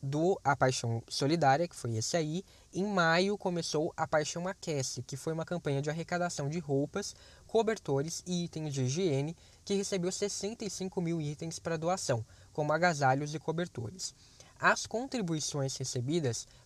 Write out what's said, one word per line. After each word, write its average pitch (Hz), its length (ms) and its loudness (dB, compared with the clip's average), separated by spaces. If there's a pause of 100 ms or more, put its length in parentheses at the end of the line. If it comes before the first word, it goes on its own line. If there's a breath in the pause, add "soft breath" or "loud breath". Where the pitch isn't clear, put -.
do 156 420 2
A 143 120 4
Paixão 117 520 2
Solidária, 147 600 4
que - 80 -12
foi 117 220 -4
esse 113 200 0
aí, 160 260 -2 (300 loud breath)
em 180 100 -2
maio 190 540 4
começou 170 580 -2
A 160 120 -2
Paixão 160 400 0
Aquece, 143 560 -4
que - 120 -10
foi 160 160 -4
uma 160 140 -2
campanha 151 340 -2
de 147 120 -2
arrecadação 165 580 -2
de 160 80 -2
roupas, 147 560 -2 (320 loud breath)
cobertores 185 800 0
e 175 200 -2
itens 156 280 -6
de 135 80 0
higiene, 147 560 0 (260 loud breath)
que 202 120 0
recebeu 190 360 0
sessenta 208 540 -4
e 185 60 -6
cinco 185 300 -6
mil 165 200 0
itens 151 380 -6
pra 165 180 -2
doação, 160 480 0 (260 loud breath)
como 151 220 2
agasalhos 147 600 4
e 156 60 -6
cobertores. 165 720 -6 (460 loud breath)
As 190 260 4
contribuições 165 920 -2
recebidas 131 720 -2 (180 loud breath)